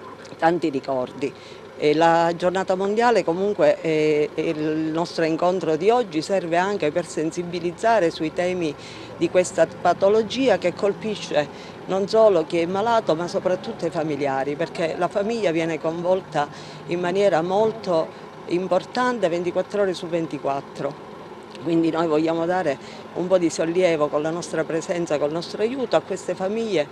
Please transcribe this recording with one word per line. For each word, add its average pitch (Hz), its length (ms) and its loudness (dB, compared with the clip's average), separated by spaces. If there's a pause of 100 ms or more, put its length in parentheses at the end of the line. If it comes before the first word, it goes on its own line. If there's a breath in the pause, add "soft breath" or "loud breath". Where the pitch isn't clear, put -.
(380)
tanti 165 320 2
ricordi. 131 640 -4 (420 loud breath)
E 147 180 2
la 165 400 6
giornata 185 420 0
mondiale 208 500 2
comunque, 175 560 2
eh, 151 540 2
il 160 220 -2 (360)
nostro 165 320 -2
incontro 160 500 0
di 180 140 2
oggi 196 320 2
serve 175 340 -2
anche 180 360 0
per 170 140 -2
sensibilizzare 175 1040 0
sui 156 220 -4
temi 180 420 -2 (440 loud breath)
di 165 120 0
questa 180 380 4
patologia 202 880 2
che 175 160 0
colpisce 196 720 -2 (420 loud breath)
non 190 200 0
solo 208 380 6
chi 170 140 0
è 165 80 2
malato, 202 480 2
ma 175 120 -2
soprattutto 185 580 -2
i 160 40 -2
familiari, 143 680 -2
perché 160 420 -4
la 170 120 0
famiglia 208 420 0
viene 160 260 0
coinvolta 170 680 -2 (400 loud breath)
in 175 140 -2
maniera 180 400 4
molto 185 640 0 (380 loud breath)
importante, 190 840 0
ventiquattro 180 540 -2
ore 190 120 2
su 175 140 -8
ventiquattro. 143 1000 -4 (540)
Quindi 165 280 2
noi 165 180 2
vogliamo 160 380 2
dare 175 320 0 (380 loud breath)
un 180 120 -2
po' 185 100 6
di 165 120 2
sollievo 165 580 2
con 147 140 0
la 156 80 -2
nostra 165 340 -2
presenza, 165 540 -2
col 147 160 0
nostro 175 280 -6
aiuto 233 360 0
a - 20 4
queste 185 340 -4
famiglie 190 580 -2